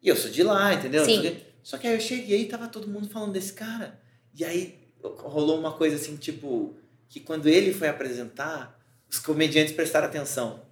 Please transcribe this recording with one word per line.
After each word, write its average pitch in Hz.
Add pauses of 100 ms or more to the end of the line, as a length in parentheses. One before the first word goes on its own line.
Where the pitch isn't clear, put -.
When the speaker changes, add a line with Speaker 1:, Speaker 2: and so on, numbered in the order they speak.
Speaker 1:
e -
eu 156
sou 110
de 143
lá, 202
entendeu? 147
Speaker 2:
Sim. 226
Speaker 1:
Só 185
que, 170 (280)
só -
que 240
aí 233
eu 220
cheguei 226
e -
tava 233
todo 208
mundo 208
falando 208
desse 190
cara. 220 (400)
E 165
aí 175 (240)
rolou 151
uma 160
coisa 156
assim, 147
tipo, 123 (320)
que -
quando 156
ele 185
foi 165
apresentar, 135 (320)
os -
comediantes 151
prestaram 160
atenção. 135